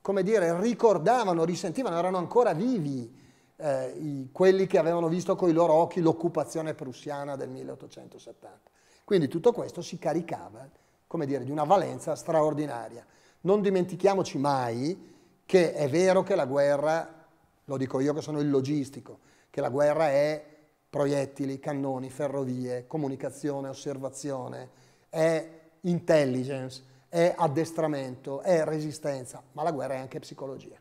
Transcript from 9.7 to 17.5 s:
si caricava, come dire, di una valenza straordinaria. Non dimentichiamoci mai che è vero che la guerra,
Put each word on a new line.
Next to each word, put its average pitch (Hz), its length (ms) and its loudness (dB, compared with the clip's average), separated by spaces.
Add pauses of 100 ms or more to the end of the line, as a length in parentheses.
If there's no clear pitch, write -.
si 165 160 -12
caricava, 156 680 -6 (380)
come 160 200 -6
dire, 135 180 -4
di 123 60 -8
una 151 140 -2
valenza 147 520 0
straordinaria. 139 920 -2 (360)
Non 196 180 2
dimentichiamoci 185 800 2
mai 135 760 -2 (300)
che 175 300 6
è 147 140 0
vero 180 360 4
che 190 100 0
la 160 120 2
guerra, 143 800 0 (380)